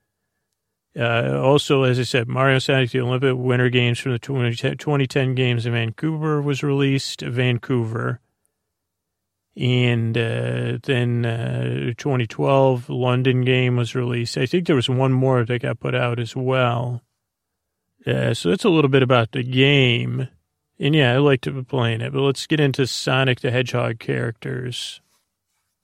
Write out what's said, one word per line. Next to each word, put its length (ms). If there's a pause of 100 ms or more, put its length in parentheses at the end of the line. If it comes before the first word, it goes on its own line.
(960)
uh, 460
also, 400
as 160
I 60
said, 240
Mario 260
and 80
Sonic, 280
the 100
Olympic 360
Winter 320
Games 300
from 140
the 60
twenty 360
ten, 220
twenty 300
ten 280
Games 320
in 60
Vancouver 680
was 220
released, 600
Vancouver. 1000 (1400)
And, 600
uh, 680
then, 420
uh, 680
twenty 320
twelve 600
London 540
game 340
was 200
released. 420
I 80
think 200
there 100
was 120
one 240
more 320
that 180
got 180
put 160
out 240
as 160
well. 680 (1040)
Uh, 260
so 180
that's 140
a 60
little 200
bit 120
about 300
the 100
game. 840 (480)
And 160
yeah, 220
I 40
like 240
to 100
be 100
playing 380
it, 120
but 80
let's 280
get 100
into 300
Sonic 520
the 120
Hedgehog 480
characters. 1000 (840)